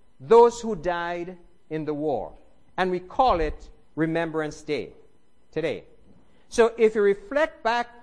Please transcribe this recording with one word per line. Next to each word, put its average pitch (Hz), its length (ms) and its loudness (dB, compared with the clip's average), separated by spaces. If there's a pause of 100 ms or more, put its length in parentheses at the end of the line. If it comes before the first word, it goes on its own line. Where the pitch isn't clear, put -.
(200)
those 233 400 6
who 220 160 -4
died 175 600 -6 (320)
in 156 160 -6
the 151 80 -4
war, 135 400 -4 (440)
and 185 140 0
we 180 80 -4
call 214 400 0
it 151 300 -6 (260)
Remembrance 160 680 -2
Day 110 320 -6 (580)
today. 147 340 -6 (640)
So 226 280 2
if 220 160 4
you 220 80 0
reflect 269 600 0
back 240 240 -2 (160)